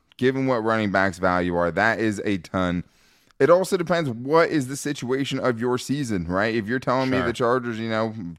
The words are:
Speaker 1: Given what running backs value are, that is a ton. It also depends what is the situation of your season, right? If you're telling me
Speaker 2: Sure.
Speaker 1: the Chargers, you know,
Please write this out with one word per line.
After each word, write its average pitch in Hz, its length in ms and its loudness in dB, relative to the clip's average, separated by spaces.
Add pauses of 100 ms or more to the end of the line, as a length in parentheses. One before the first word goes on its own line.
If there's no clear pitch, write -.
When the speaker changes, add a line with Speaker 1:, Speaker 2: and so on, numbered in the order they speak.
(160)
Speaker 1:
Given 131 320 2
what 117 160 2
running 110 260 2
backs 95 280 2
value 90 360 2
are, 85 160 2
that 98 300 0
is 107 240 0
a 101 140 0
ton. 87 440 -2 (560)
It 139 120 4
also 185 260 4
depends 170 340 -2
what 135 400 2
is 139 160 0
the 135 100 -8
situation 135 640 -4
of 117 220 0
your 123 180 0
season, 113 480 -4
right? 98 300 0
If 104 100 -2
you're 123 140 -2
telling 131 280 0
me 131 100 0
Speaker 2:
Sure. 123 100 -2
Speaker 1:
the 120 40 -2
Chargers, 120 460 -2
you 113 100 -6
know, 110 240 -2 (260)